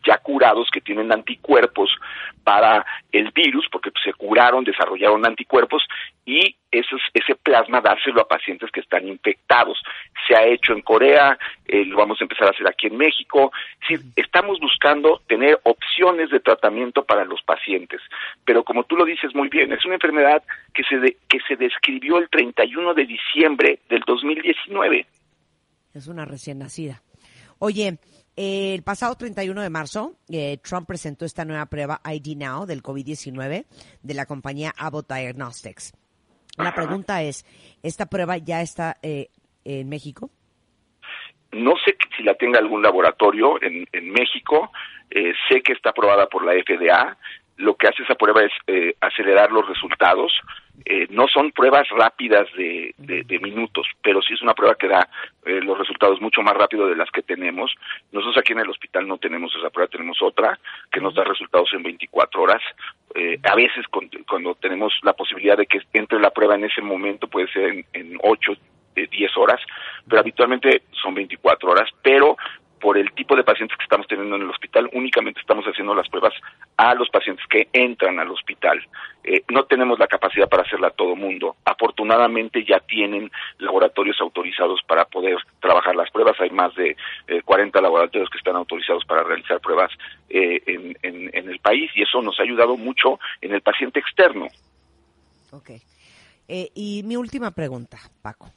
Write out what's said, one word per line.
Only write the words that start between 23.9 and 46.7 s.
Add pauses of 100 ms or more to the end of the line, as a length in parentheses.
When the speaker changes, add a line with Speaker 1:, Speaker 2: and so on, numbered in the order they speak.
Speaker 1:
dos
mil
diecinueve. (880)
Speaker 2:
Es
una
recién
nacida. (580)
Oye, (360)
eh,
el
pasado
treinta
y
uno
de
marzo, (140)
eh,
Trump
presentó
esta
nueva
prueba
I
D
Now
del
covid
diecinueve (380)
de
la
compañía
Abbott
Diagnostics. (640)
La
Speaker 1:
Ajá.
Speaker 2:
pregunta
es, (380)
¿esta
prueba
ya
está,
eh, (380)
en
México? (1200)
Speaker 1:
No (100)
sé (180)
si
la
tenga
algún
laboratorio
en,
en
México. (380)
Eh, (160)
sé
que
está
aprobada
por
la
F